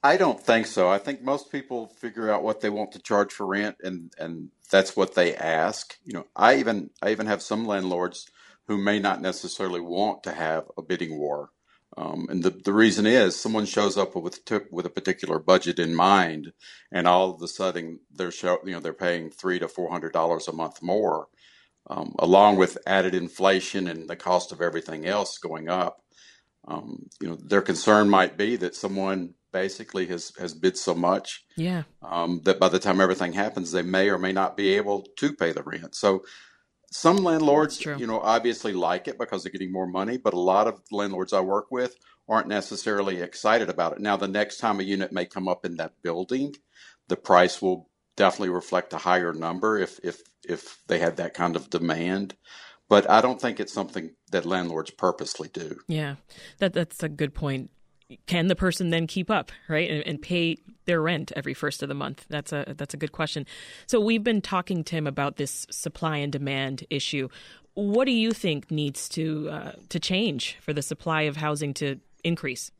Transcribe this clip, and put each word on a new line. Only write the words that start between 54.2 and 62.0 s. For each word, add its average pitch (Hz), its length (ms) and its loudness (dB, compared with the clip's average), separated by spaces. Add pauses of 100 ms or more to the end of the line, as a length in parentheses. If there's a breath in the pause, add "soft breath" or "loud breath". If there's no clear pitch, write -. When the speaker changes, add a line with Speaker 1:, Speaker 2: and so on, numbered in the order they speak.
Speaker 1:
that 87 140 -2
landlords 85 460 -4
purposely - 600 -4
do. - 360 -10
Speaker 2:
Yeah, 151 280 -6 (440 loud breath)
that, 190 140 0
that's - 280 -4
a 160 80 -4
good 143 240 -4
point. 135 380 -6 (540)
Can 175 220 0
the 185 80 4
person 180 340 0
then 165 160 0
keep 175 240 -4
up, 202 220 -2 (160)
right, 160 240 0
and, 151 160 -2
and 151 140 -8
pay 170 340 -2 (300)
their 170 160 0
rent 165 340 -4
every 135 180 -6
first - 300 -6
of 139 60 -8
the 143 40 -4
month? 139 360 -8